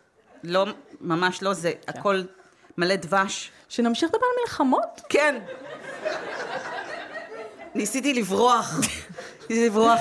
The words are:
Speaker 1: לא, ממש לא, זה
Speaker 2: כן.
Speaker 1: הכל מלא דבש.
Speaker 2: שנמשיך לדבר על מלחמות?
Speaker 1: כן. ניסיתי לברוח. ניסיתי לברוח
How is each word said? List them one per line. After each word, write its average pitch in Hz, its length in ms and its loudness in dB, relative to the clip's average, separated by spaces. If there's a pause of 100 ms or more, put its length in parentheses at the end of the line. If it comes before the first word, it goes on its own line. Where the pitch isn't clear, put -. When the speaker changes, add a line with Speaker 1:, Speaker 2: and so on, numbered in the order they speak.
(440)
Speaker 1:
לא, 180 220 2 (360)
ממש 180 420 0
לא, 196 100 2
זה 170 180 -2
Speaker 2:
כן. - 280 -8
Speaker 1:
הכל 190 220 2 (560)
מלא 175 180 2
דבש. 190 560 0 (180)
Speaker 2:
שנמשיך 240 400 2
לדבר 453 160 2
על 494 200 2
מלחמות? 330 640 0
Speaker 1:
כן. 302 260 4 (2500)
ניסיתי 254 380 0
לברוח. 208 680 2 (640)
ניסיתי 226 240 2
לברוח 226 360 6